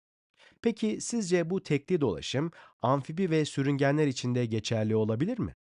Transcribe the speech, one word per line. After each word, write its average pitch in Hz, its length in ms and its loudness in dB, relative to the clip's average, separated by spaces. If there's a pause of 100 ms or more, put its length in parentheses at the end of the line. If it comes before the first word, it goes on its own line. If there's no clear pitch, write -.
(640)
Peki 214 380 0
sizce 180 500 0
bu 190 120 -2
tekli 151 380 0
dolaşım 123 500 -2 (320)
amfibi 156 480 0
ve 156 140 2
sürüngenler 143 640 2
için 127 280 -2
de 123 120 2
geçerli 110 500 0
olabilir 113 420 0
mi? 139 160 -4 (240)